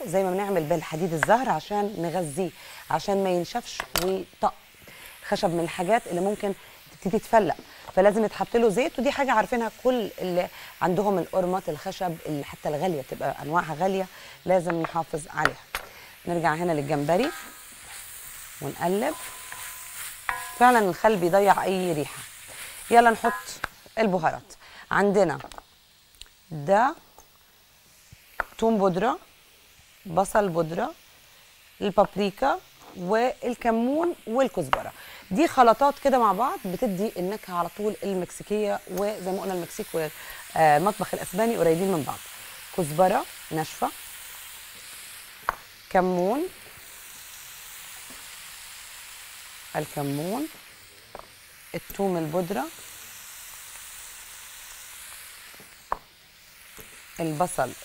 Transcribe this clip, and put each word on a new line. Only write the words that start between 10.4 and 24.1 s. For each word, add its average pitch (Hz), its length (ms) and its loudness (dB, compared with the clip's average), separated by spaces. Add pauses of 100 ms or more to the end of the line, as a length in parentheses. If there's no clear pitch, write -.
عندهم 190 360 4
القرمات 180 500 0
الخشب 175 480 -4 (100)
اللي 147 180 -4
حتى - 240 -8
الغالية 151 340 0
بتبقى - 400 -6
أنواعها 160 320 0
غالية، 190 320 0 (380)
لازم 170 380 2
نحافظ 160 400 -4 (120)
عليها. 151 300 -2 (600)
نرجع 165 280 2
هنا 175 180 0
للجمبري 151 580 2 (1300)
ونقلب. 196 520 0 (1400)
فعلًا 247 200 10
الخل 208 380 4
بيضيع 180 480 6
أي 185 280 2
ريحة. 143 300 -4 (680)
يلا 233 200 10
نحط 220 220 2 (640)
البهارات. 160 560 0 (360)